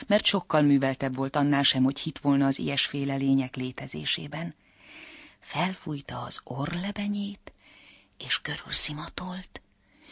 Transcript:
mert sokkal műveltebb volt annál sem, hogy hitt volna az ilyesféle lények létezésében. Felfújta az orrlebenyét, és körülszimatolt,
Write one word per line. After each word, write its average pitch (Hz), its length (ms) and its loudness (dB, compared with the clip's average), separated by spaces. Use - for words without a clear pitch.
mert 208 180 4
sokkal 160 380 4
műveltebb 135 520 4
volt 135 220 -2
annál 143 260 4
sem, 135 200 4
hogy 135 160 2
hitt - 200 -6
volna 139 280 4
az 135 120 2
ilyesféle 139 560 -2
lények 135 420 2
létezésében. 147 1000 -6
Felfújta 147 840 -4
az - 220 -4
orrlebenyét, 202 1080 -4
és - 240 -4
körülszimatolt, 160 1200 -4